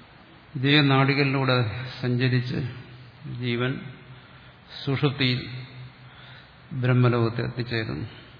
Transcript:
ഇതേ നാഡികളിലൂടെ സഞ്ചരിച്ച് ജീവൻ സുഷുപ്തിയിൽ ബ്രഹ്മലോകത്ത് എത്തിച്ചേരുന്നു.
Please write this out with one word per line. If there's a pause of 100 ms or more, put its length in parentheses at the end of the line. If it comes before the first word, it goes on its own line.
(560)
ഇതേ
നാഡികളിലൂടെ (140)
സഞ്ചരിച്ച് (840)
ജീവൻ (1040)
സുഷുപ്തിയിൽ (1200)
ബ്രഹ്മലോകത്ത്
എത്തിച്ചേരുന്നു. (340)